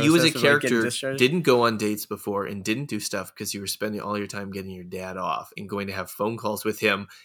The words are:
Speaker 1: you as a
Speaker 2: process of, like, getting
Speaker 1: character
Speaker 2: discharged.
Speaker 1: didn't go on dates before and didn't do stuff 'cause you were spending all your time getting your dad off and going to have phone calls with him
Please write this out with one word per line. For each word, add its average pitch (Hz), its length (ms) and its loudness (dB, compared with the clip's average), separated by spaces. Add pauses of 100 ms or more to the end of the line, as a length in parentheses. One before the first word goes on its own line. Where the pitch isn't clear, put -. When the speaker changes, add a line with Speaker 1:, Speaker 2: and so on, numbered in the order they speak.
Speaker 1:
you 156 100 8
as 170 80 6
a 170 60 6
Speaker 2:
process - 80 0
of, 120 60 -2
like, 143 180 6
getting 123 160 4
Speaker 1:
character 117 80 4
Speaker 2:
discharged. 135 340 -2
Speaker 1:
didn't 143 240 4
go 123 200 6
on 113 140 4
dates 104 300 -2
before 101 400 -4
and 98 180 -8
didn't 123 220 -2
do 107 140 -4
stuff 95 340 -6
'cause - 180 -6
you 101 80 -8
were 98 60 -8
spending 104 340 -4
all 104 160 -4
your 101 120 -4
time 101 240 -8
getting 95 180 -8
your 90 140 -12
dad 92 320 -8
off 90 400 -6
and 101 120 -10
going 101 200 -4
to 98 40 -6
have 92 160 -6
phone 110 280 -2
calls 107 280 -4
with 107 140 -2
him 101 300 2 (160)